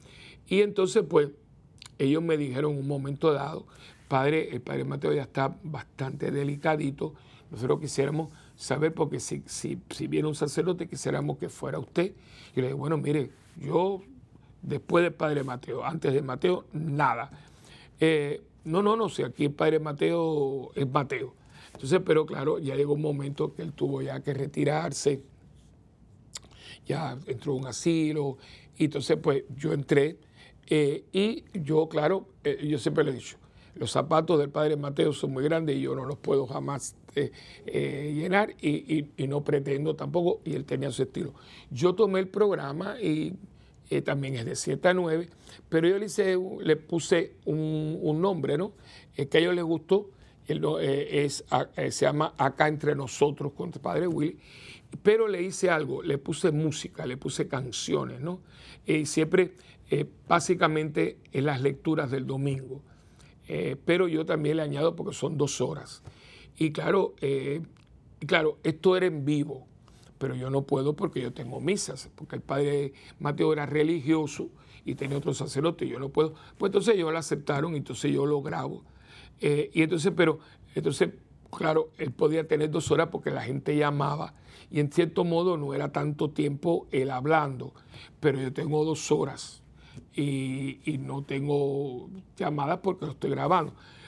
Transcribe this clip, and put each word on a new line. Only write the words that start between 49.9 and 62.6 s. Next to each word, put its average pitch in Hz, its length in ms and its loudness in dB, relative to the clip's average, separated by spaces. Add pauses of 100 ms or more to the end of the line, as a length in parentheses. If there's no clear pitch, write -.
el 151 140 -2
no-, 156 180 0
eh, 143 460 0
es - 260 -4
a-, - 240 2
eh, 135 160 -2
se - 140 2
llama 147 320 2
Acá 139 300 4
Entre 147 280 0
Nosotros 143 580 0
con - 200 -8
el - 60 -10
padre 170 280 -2
Willy, 156 300 -2 (640)
pero 220 260 6
le 180 140 -2
hice 185 280 0
algo, 143 340 0
le 143 140 0
puse 156 340 0
música, 151 540 -2
le 127 120 -6
puse 143 300 -4
canciones, 127 760 -4
¿no? 175 200 -8 (440)
Y 151 220 2
siempre, 175 480 2 (340)
eh, 147 160 0 (220)
básicamente 165 920 2 (140)
en 139 140 0
las 135 160 0
lecturas 139 500 0
del 131 160 -4
domingo. 135 540 -4 (640)